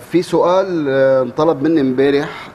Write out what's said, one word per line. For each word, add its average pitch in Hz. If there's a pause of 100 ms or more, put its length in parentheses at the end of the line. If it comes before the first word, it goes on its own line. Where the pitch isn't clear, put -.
(120)
في 170
سؤال، 175
آه، 135
انطلب 139
مني 160
امبارح، 139